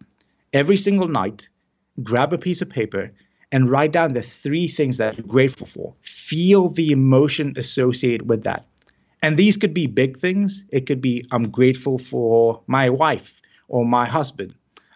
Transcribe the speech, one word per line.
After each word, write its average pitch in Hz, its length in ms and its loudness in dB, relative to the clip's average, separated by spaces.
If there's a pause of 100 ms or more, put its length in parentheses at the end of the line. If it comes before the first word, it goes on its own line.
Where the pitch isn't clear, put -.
(540)
Every 147 240 4
single 196 300 0
night, 107 420 -4 (540)
grab 120 300 0
a 175 40 -2
piece 180 240 -4
of 180 80 -10
paper 104 420 -6 (400)
and 131 180 2
write 143 220 2
down 165 220 0
the 120 80 -4
three 147 460 -6
things 131 300 -2
that 110 200 -4
you're 113 80 -14
grateful 127 400 0
for. - 360 -14
Feel 180 680 2
the 156 220 0
emotion 135 680 2
associated 127 720 -2
with 110 140 0
that. - 240 -6 (560)
And 156 140 0
these 202 200 4
could 202 160 -2
be 160 140 -2
big 127 320 -2
things. 190 500 -2
It 131 180 -4
could 135 140 -4
be, 123 300 -2
"I'm 117 180 -2
grateful 131 500 0
for 117 680 0
my 131 240 0
wife 135 440 -2 (340)
or 120 180 0
my 120 200 2
husband. 127 480 -6 (420)